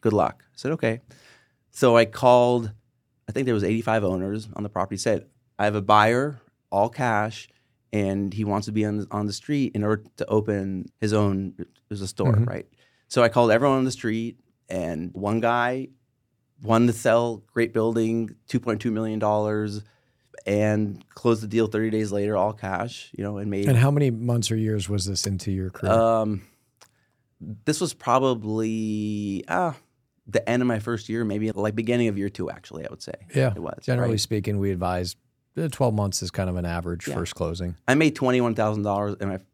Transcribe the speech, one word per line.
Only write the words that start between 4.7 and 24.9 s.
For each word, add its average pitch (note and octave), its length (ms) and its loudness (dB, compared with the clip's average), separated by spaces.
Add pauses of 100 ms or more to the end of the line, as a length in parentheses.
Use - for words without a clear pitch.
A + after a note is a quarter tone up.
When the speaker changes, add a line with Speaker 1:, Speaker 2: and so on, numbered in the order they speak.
Speaker 1:
property, F#2+ 260 -4
said, G2+ 300 0 (320)
"I G#2 80 0
have G#2 80 0
a G#2 80 0
buyer, A#2 580 4 (320)
all G2+ 160 2
cash, A2+ 580 -2 (460)
and G2 400 -2
he G#2+ 120 -4
wants G2+ 240 -2
to G#2+ 40 -8
be G#2+ 140 0
on, G#2 240 -4
on G#2 160 -4
the G2+ 80 -6
street C#3+ 400 -4
in G#2 100 -2
order G#2+ 180 0 (140)
to - 120 -6
open G2+ 580 0 (120)
his G#2+ 140 -2
own," G2 460 0
it - 100 -12 (220)
was G#2 100 -8
a F#2+ 80 -6
store, A2+ 240 2
Speaker 2:
Mm-hmm. G#2+ 120 4
Speaker 1:
right? A#2 220 -6 (420)
So B2+ 140 4
I A#2 60 8
called A#2+ 220 6
everyone C3+ 260 4
on C3 80 2
the C3 60 0
street, A2+ 500 -6 (300)
and F2 420 -6
one G2+ 280 -2
guy A#2+ 480 0 (760)
wanted A2+ 240 6
to A#2 80 4
sell, A#2 580 2
great A2+ 220 0
building, A2+ 560 0 (180)
two B2+ 120 0
point A2 200 -4
two A#2+ 100 -2
million A2 280 -2
dollars, G#2+ 640 0 (640)
and G#2 560 0 (120)
closed A2+ 280 2
the A2 40 -10
deal A2 200 2
thirty A2 240 -2
days G#2+ 220 -2
later, G2+ 240 0
all G2+ 160 2
cash, G2 640 -8
you G2+ 80 -6
know, G2+ 140 -6
and G2+ 120 -6
made G2+ 180 -2
Speaker 2:
And B2+ 80 4
how C3 140 6
many C#3+ 200 2
months A#2 400 -2
or A2+ 60 0
years G#2+ 320 -2
was G2 180 -2